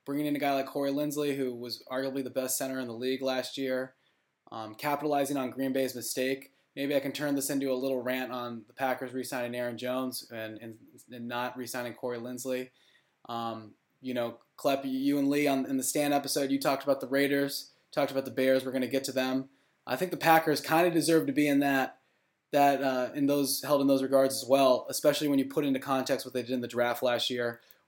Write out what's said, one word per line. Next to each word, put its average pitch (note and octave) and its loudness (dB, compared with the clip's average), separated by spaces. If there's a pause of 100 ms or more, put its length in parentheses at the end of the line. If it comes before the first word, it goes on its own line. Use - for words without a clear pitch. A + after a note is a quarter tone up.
Bringing D3 -2
in D3 0
a - -2
guy C#3 2
like C3+ 0
Corey C#3 -2
Linsley, C#3+ -2
who B2+ -2
was A#2+ -10
arguably C3+ -4
the B2+ -6
best B2+ -2
center C3 -4
in B2+ -4
the A#2 -8
league B2+ -2
last C3 -2
year, C3 -2 (580)
um, A2 -10
capitalizing C#3+ 0
on B2+ -2
Green C3 -4
Bay's C3 -2
mistake. C3 -4 (240)
Maybe C#3 -2
I C#3 4
can C#3 -6
turn C#3+ -2
this C3+ -2
into C#3 0
a - 2
little B2+ -2
rant B2+ -2
on A#2+ -8
the - -20
Packers B2+ -2
re-signing B2 -6
Aaron A#2+ -4
Jones B2+ -6
and, A2 -10
and, A2+ -14 (360)
and A#2+ -12
not B2 -4
re-signing B2 -6
Corey B2 -6
Linsley. B2+ -6 (600)
Um, A2+ -6 (300)
you B2+ -6
know, A#2+ -4 (220)
Klepp, C#3 0
you C#3 0
and C#3 2
Lee D3 2
on, C3 2
in C3+ -2
the C3 -2
Stan D3 0
episode, C#3 0
you C#3 0
talked C#3 0
about C#3 2
the B2+ -8
Raiders, C#3 0 (220)
talked C#3 0
about C3+ -2
the B2 -8
Bears. C3 4
We're B2+ -6
gonna B2+ 0
get C3+ -2
to C3 -4
them. C3 -2 (400)
I B2+ 0
think F3+ 0
the E3 -6
Packers D#3+ 6
kinda E3+ 4
deserve D#3+ 4
to C#3 -2
be D3 4
in C#3+ 4
that, C#3 0 (540)
that, C#3+ 6
uh, B2+ 0
in C#3+ 2
those, C#3+ 2
held C#3 4
in C#3 4
those C3+ 4
regards C3+ 4
as A#2 -10
well, C3 6
especially D3 2
when C#3 4
you C3+ 2
put D3 -2
into C3 2
context C3 -2
what B2 -12
they B2 -2
did A2+ -6
in B2+ -2
the A#2+ -6
draft A#2+ 0
last A#2+ 2
year. A#2+ -2 (280)